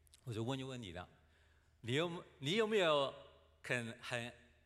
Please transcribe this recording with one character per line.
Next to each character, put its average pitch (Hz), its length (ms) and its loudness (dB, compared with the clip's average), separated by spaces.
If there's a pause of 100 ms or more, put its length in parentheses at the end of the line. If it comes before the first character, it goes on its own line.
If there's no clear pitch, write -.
(240)
我 120 100 -6
就 113 80 -2
问 131 160 -2
一 131 60 -8
问 131 180 -10
你 95 80 -10
了， 90 180 -10 (760)
你 113 120 -2
有， 170 300 0 (160)
你 147 160 2
有 226 100 4
没 214 120 2
有 147 360 4 (480)
肯， 117 400 -2
很 120 300 -4 (340)